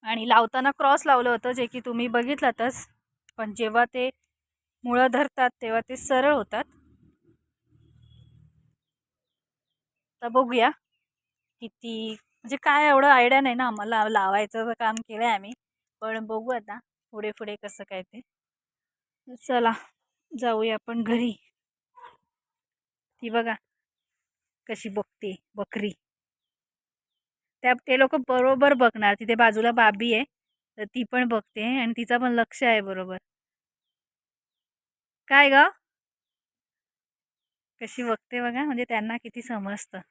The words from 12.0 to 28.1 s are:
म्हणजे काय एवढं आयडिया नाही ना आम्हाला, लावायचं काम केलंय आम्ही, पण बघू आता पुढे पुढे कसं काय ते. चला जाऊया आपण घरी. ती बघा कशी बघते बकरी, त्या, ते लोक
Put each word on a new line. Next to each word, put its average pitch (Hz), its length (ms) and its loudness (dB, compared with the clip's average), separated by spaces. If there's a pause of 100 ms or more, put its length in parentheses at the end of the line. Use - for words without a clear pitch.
म्हणजे - 520 -14
काय 294 260 4
एवढं 277 180 6
आयडिया 262 340 6
नाही 254 140 0
ना 254 120 -2
आम्हाला, 214 420 -2
लावायचं 214 720 -2
काम 220 200 -4
केलंय 226 280 -6
आम्ही, 208 260 -4 (480)
पण 220 240 -8
बघू 220 280 -8
आता 214 260 -10 (340)
पुढे 214 240 -8
पुढे 208 260 -12
कसं 202 260 -16
काय 185 140 -12
ते. 226 180 -20 (1160)
चला 240 340 0 (580)
जाऊया 226 440 -4
आपण 233 280 -8
घरी. 233 280 -2 (1900)
ती 233 60 -10
बघा 226 260 -2 (1120)
कशी 220 240 -10
बघते 196 440 -10 (200)
बकरी, 202 360 -8 (1700)
त्या, 247 160 4
ते 262 200 0
लोक 269 160 4 (120)